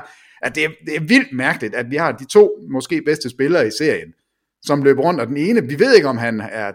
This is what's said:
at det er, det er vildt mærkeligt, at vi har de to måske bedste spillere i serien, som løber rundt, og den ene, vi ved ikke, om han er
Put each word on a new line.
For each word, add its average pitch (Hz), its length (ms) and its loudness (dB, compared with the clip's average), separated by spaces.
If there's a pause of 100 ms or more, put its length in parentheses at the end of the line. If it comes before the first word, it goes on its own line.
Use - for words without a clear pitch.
(420)
at 120 120 -6
det 156 100 -2
er, 156 40 0 (180)
det 151 100 -6
er 165 40 -4
vildt 170 320 2
mærkeligt, 127 420 -4
at 120 160 -6
vi 139 60 -4
har 156 160 0
de 123 120 -12
to 208 260 6 (200)
måske 135 360 -4
bedste 147 240 -2
spillere 139 360 0
i 107 120 -2
serien, 104 300 -2 (580)
som 143 160 0
løber 135 200 4
rundt, 165 180 0
og 113 60 -2
den 131 100 -4
ene, 190 320 0
vi 143 100 -6
ved 247 160 6
ikke, 160 140 6
om 127 100 -2
han 113 220 -2
er 104 340 -8